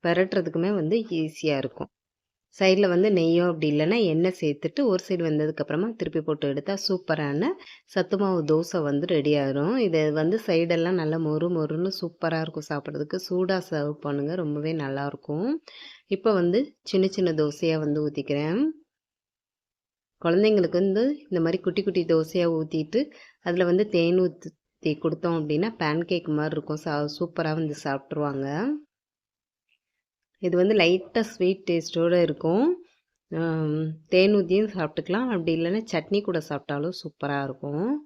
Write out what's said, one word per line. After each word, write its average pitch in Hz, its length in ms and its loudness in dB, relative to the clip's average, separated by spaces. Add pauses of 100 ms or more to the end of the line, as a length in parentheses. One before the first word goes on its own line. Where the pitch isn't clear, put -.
பெரட்டுறதுக்குமே 175 680 0
வந்து 180 240 0 (180)
ஈஸியா 156 440 -2
இருக்கும். - 320 -8 (640)
சைடுல 190 320 4
வந்து 180 220 4
நெய்யோ 170 340 4
அப்படி 160 240 0
இல்லைன்னா 156 360 2
எண்ணெய் 175 300 2
சேர்த்துட்டு, 151 520 -4
ஒரு 185 160 2
சைடு 175 200 -4
வெந்ததுக்கப்புறமா 151 760 -2
திருப்பி 160 240 -4
போட்டு 151 280 -2
எடுத்தா 143 300 -4
சூப்பரான 160 720 -2 (380)
சத்து 185 320 -2
மாவு 190 260 2
தோசை 160 380 0
வந்து 143 240 0
ரெடி 151 280 2
ஆயிரும். 139 420 0
இதை 165 340 2
வந்து 156 280 2
சைடெல்லாம் 170 600 2
நல்லா 156 180 0
மொறு 156 320 0
மொறுன்னு 165 420 -2
சூப்பரா 165 480 -4
இருக்கும் 160 280 -8
சாப்பிட்றதுக்கு. 147 520 -6
சூடா 185 420 -2
சர்வ் 151 360 -4
பண்ணுங்க, 143 360 -4
ரொம்பவே 156 400 -4
நல்லாயிருக்கும். 143 760 -4 (580)
இப்போ 202 260 0
வந்து 175 260 2 (240)
சின்ன 190 240 2
சின்ன 185 260 0
தோசையா 156 460 0
வந்து 151 240 0
ஊத்திக்கிறேன். 147 580 -2 (1600)
குழந்தைங்களுக்கு 185 560 4
வந்து 196 260 2 (140)
இந்த 175 220 -4
மாதிரி 165 200 0
குட்டி 185 220 -2
குட்டி 180 220 0
தோசையா 165 480 2
ஊத்திட்டு, 160 500 -2 (400)
அதுல 180 220 0
வந்து 185 240 2
தேன் 175 320 2
ஊத்தி - 720 -4
கொடுத்தோம் 165 440 -2
அப்படின்னா 156 380 0
பேன்கேக் 165 560 -2
மாதிரி 151 220 -2
இருக்கும். 151 280 -6
சா-, 147 280 -2
சூப்பரா 165 440 -4
வந்து 156 240 -4
சாப்பிட்ருவாங்க. 139 720 -4 (1900)
இது 180 140 0
வந்து 196 180 4
லைட்டா 185 480 2
ஸ்வீட் 190 420 0
டேஸ்ட்டோட 170 560 0
இருக்கும். 165 440 2 (680)
ஆம், 160 440 -2 (320)
தேன் 190 260 6
ஊத்தியும் 196 380 2
சாப்பிட்டுக்கலாம், 180 560 -2
அப்படி 165 240 0
இல்லைன்னா 170 340 0
சட்னி 180 340 -2
கூட 185 200 -2
சாப்பிட்டாலும் 147 540 -6
சூப்பரா 143 480 -6
இருக்கும். 143 440 -6 (200)